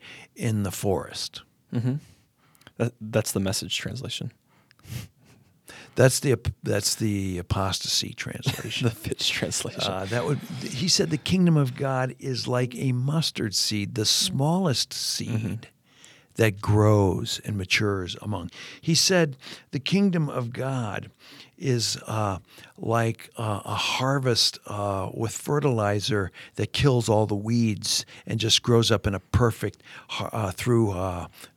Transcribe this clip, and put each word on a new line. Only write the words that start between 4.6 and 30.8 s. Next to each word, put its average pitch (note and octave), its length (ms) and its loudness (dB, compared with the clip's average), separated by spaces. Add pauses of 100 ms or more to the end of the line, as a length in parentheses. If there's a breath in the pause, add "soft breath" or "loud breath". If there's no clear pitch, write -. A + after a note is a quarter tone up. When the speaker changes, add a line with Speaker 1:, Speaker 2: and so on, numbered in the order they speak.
Speaker 1:
That's B2+ 240 6
the D3 120 2
ap-, - 160 0 (160)
that's G#2 320 0
the G2 420 -2
apostasy F#2+ 760 -2
translation. - 720 -4
Speaker 2:
<laughs> - 20 6
The - 60 -8
Fitch - 340 -4
translation. - 540 -4
Speaker 1:
Uh, F#2+ 220 -4
that A2+ 200 -2
would, C#3+ 140 0 (220)
he C#3+ 260 -4
said E3 240 2
the D3+ 60 -2
kingdom F3 380 4
of C3+ 200 2
God C3 440 -2
is B2 280 -4
like B2 280 0
a C3+ 160 0
mustard B2+ 640 0
seed, G#2+ 420 -2
the G#2 100 0
smallest D#3+ 880 2
seed - 360 -4
Speaker 2:
Mm-hmm. A2 240 -2 (840 soft breath)
Speaker 1:
that G#2+ 260 2
grows G#2 840 4
and G#2+ 120 -4
matures F#2+ 640 -2
among. G2+ 260 -4 (320 loud breath)
He D#3+ 140 2
said E3 420 4 (320 loud breath)
the D3 100 -4
kingdom F3 500 2
of A#2+ 220 -4
God A#2 600 -4 (480 loud breath)
is, A#2+ 380 0 (100)
uh, G#2 320 -2 (380 loud breath)
like, A2+ 600 0
uh, G#2+ 260 -4
a G#2 120 -6
harvest, C3 920 0
uh, G2+ 480 -4
with A2+ 180 -2
fertilizer G#2+ 1000 0 (240 loud breath)
that - 180 -4
kills B2 340 4
all G#2+ 200 4
the G#2 80 0
weeds A2 680 0 (200 loud breath)
and A2 140 -2
just G#2+ 240 2
grows A#2 260 6
up G#2+ 160 2
in G#2 80 2
a F#2+ 60 -2
perfect - 640 0 (260 loud breath)
har-, - 240 -6
uh, G#2+ 180 -2
through, A2+ 400 2